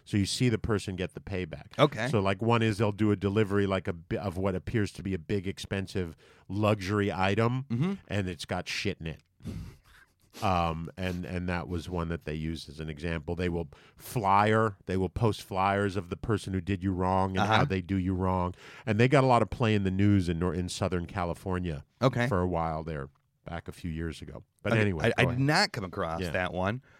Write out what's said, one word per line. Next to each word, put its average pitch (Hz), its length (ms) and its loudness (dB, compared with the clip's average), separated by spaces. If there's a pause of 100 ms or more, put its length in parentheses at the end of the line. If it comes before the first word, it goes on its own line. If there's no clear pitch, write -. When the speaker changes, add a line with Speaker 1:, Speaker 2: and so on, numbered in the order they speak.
Speaker 1:
So - 100 -2
you 98 120 4
see - 200 2
the 110 120 2
person 101 360 -2
get 90 200 -4
the - 40 -12
payback. 90 460 -6 (140)
Speaker 2:
Okay. 127 300 2
Speaker 1:
So, 110 100 2
like, 95 200 2
one 113 220 4
is 110 160 2
they'll 104 140 2
do 104 180 2
a 104 60 4
delivery, 101 500 2
like, 95 220 -2
a 92 60 -2
bi-, 85 240 -8
of 87 200 -6
what 95 160 0
appears 98 400 -2
to - 100 -14
be 95 120 -2
a - 40 -2
big, 95 280 -4
expensive 95 680 -4 (320)
luxury 101 640 2
item, 110 600 2
Speaker 2:
Mm-hmm. 135 220 0 (140)
Speaker 1:
and 98 220 -2
it's 85 160 -8
got 87 240 -4
shit - 300 -4
in 80 80 -8
it. 76 140 -8 (1200)
Um, 85 540 0
and, 90 280 -4
and 90 240 -4
that 87 180 -4
was 87 220 -6
one 85 200 -4
that 82 160 -6
they 78 100 -6
used 80 340 -6
as 71 100 -14
an 78 100 -8
example. 82 460 -6
They 90 140 0
will 85 200 -2 (280)
flyer, 107 800 4 (100)
they 92 120 -2
will 92 120 0
post 110 320 0
flyers 98 540 0
of 87 140 -6
the 98 80 -6
person 101 360 -2
who 92 80 -2
did 90 220 -2
you 98 80 2
wrong 92 460 2
and 101 100 2
how 110 80 2
Speaker 2:
Uh-huh. 107 100 4
Speaker 1:
they 95 160 0
do 87 160 -2
you 92 160 0
wrong. 92 400 0 (320)
And 107 140 2
they 123 80 6
got 131 160 6
a 131 40 4
lot 120 140 6
of 104 80 0
play 110 240 2
in 101 100 2
the 95 80 2
news 98 380 6
in 85 100 0
Nor-, 87 140 0
in 90 160 -2
Southern 87 380 -2
California 87 800 -4 (180)
Speaker 2:
Okay. 120 240 2
Speaker 1:
for 95 140 2
a 90 60 2
while 82 360 -2
there, 73 260 -8 (360)
back 82 220 -10
a - 40 -10
few - 200 -10
years 80 300 -6
ago. 73 220 -14 (200)
But 104 100 -2
Speaker 2:
Okay, 110 80 4
Speaker 1:
anyway, 95 220 0 (140)
Speaker 2:
I, - 40 4
I - 40 6
Speaker 1:
go 127 60 2
Speaker 2:
did 120 40 -2
Speaker 1:
ahead. 127 60 -2
Speaker 2:
not 156 320 2
come 107 100 -6
across 85 380 -4
Speaker 1:
Yeah. 87 100 -4
Speaker 2:
that 90 220 -2
one. 98 280 -2 (180)